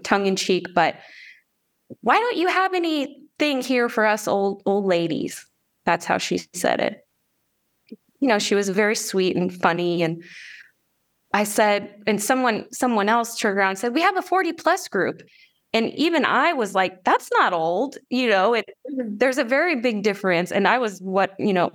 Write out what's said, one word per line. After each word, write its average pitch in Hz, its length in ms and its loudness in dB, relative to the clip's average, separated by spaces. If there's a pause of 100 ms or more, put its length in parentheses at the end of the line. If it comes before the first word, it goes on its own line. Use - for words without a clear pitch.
tongue 196 220 0
in 190 100 2
cheek, 180 360 -2
but, 165 220 2 (1080)
"Why 269 160 2
don't 466 200 -2
you 330 100 0
have 370 280 0
anything 302 880 -4
here 247 280 0
for 220 180 0
us 214 220 0
old, 196 380 -2
old 202 180 0
ladies?" 170 600 -2 (400)
That's 175 200 0
how - 140 0
she 180 200 -4 (140)
said - 280 0
it. - 240 -4 (1160)
You 277 80 2
know, 214 100 4
she 208 160 0
was 202 140 2
very 208 260 2
sweet 185 400 -2
and 180 180 -2
funny. 175 520 0
And 165 180 -2 (1120)
I 202 80 2
said, 208 500 2 (140)
and 208 160 0
someone, 254 480 0
someone 226 380 0
else 233 280 0
turned 196 220 0
around 196 120 2
and 190 100 -4
said, 240 140 -2
"We 320 80 2
have 392 140 2
a 370 60 0
forty 359 300 0
plus 339 340 -2
group." 170 360 -2 (500)
And 226 220 0
even 320 300 2
I 269 280 2
was 208 240 -4
like, 185 260 0
"That's 320 300 0
not 311 200 2
old." 175 440 -2 (140)
You 254 180 0
know, 202 260 4
it, 214 120 -2 (180)
there's 247 540 -2
a 285 60 0
very 285 300 2
big 226 300 0
difference. 185 480 0
And 196 160 2
I 220 100 4
was, 214 220 -4
what, 190 400 -2
you 202 120 0
know, 175 220 2